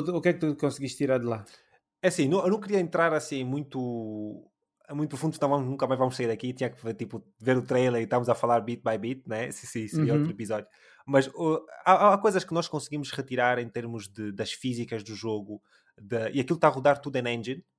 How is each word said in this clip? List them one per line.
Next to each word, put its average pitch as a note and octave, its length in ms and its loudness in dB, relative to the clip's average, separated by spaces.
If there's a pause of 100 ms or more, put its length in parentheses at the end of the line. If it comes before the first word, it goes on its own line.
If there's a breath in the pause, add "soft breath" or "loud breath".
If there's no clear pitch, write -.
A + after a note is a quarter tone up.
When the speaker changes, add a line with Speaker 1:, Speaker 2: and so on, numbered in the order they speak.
(140)
Speaker 1:
o E3 60 -2
que F3 80 2
é E3+ 60 4
que F3+ 60 -10
tu D3+ 140 0
conseguiste C3+ 440 -4
tirar C3 200 2
de A#2 60 -6
lá? A2+ 220 -4 (560 soft breath)
Speaker 2:
É F#3 60 4
assim, D#3 200 2
não, F3 160 4
eu F#3 60 2
não G#3+ 100 0
queria G3 180 0
entrar E3 360 2
assim C#3+ 280 -2
muito, A#2+ 1040 -6 (420)
muito D3 180 -2
profundo, D#3 260 -4
senão C#3+ 140 2
vamos, C#3 180 2
nunca C3+ 200 -2
mais B2+ 120 2
vamos B2+ 160 2
sair A#2+ 140 -2
daqui. B2 240 -4
Tinha B2+ 160 -2
que, A2+ 260 -8
tipo, A2 320 -10 (140)
ver B2+ 160 4
o B2 60 0
trailer B2 400 2
e - 20 -2
estamos A#2+ 240 0
a A#2 60 6
falar A#2+ 260 4
bit A#2 240 -6
by A2 140 0
bit, B2+ 300 -8
né? A2+ 220 -4
Sim, - 160 -14
sim, A2+ 220 -6
seria D#3 240 2
Speaker 1:
Uhum. D3 80 4
Speaker 2:
outro D#3+ 120 0
episódio. G#2+ 360 -6 (360 soft breath)
Mas, C#3 240 4
o, D#3+ 360 -2 (200)
há, F#3+ 280 8
há G3+ 60 4
coisas G3 260 2
que - 80 -10
nós E3 160 -2
conseguimos D3 420 -6
retirar B2 480 0
em A#2 100 -4
termos A#2 400 -8
de, G#2 220 -8
das G2+ 220 -4
físicas A#2 500 -4
do G#2+ 120 -12
jogo, G#2 480 -6 (380)
da, A2 300 -4
e C#3 80 -2
aquilo D#3+ 200 0
tá D#3 100 8
a - 20 2
rodar C#3 300 2
tudo C3+ 160 -6
em B2 120 -2
engine, A#2+ 360 -4 (140)